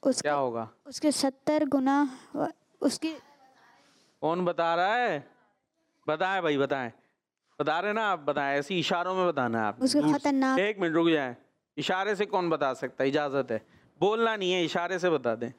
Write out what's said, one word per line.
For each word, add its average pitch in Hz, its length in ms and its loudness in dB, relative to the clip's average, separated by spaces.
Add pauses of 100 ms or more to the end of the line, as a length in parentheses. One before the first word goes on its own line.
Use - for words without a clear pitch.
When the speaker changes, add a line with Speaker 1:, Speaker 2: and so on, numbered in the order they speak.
Speaker 1:
उसका 262 180 0
Speaker 2:
क्या 147 120 0
होगा? 117 360 -2 (160)
Speaker 1:
उसके 285 260 -2
सत्तर 302 540 0
गुना, 269 540 0 (640)
उसकी 311 320 -2 (1080)
Speaker 2:
कौन 170 240 0
बता 170 300 0
रहा 190 200 2
है? 196 360 -2 (760)
बताएं 180 360 0
भाई, 151 140 2
बताएं। 135 340 -2 (680)
बता 151 200 0
रहे 208 140 -2
ना 220 140 0
आप, 185 120 0
बताएं। 139 380 0
ऐसे 170 220 -2
इशारों 180 360 0
में 185 120 2
बताना 123 320 0
है 110 60 2
आपने। 107 200 -2
Speaker 1:
उसके 285 140 4
Speaker 2:
दूर 302 140 4
से। 285 60 0
Speaker 1:
खतरनाक 262 400 2
Speaker 2:
एक 202 200 -2
मिनट 165 140 0
रुक 165 160 4
जाएं। 139 260 0 (420)
इशारे 185 380 0
से 202 100 0
कौन 185 240 0
बता 143 240 2
सकता 127 300 -4
है? 139 60 2
इजाज़त 139 420 0
है, 110 160 -4 (320)
बोलना 220 360 2
नहीं 185 160 0
है, 180 140 2
इशारे 175 340 -2
से 180 100 2
बता 127 260 0
दें। 117 240 -6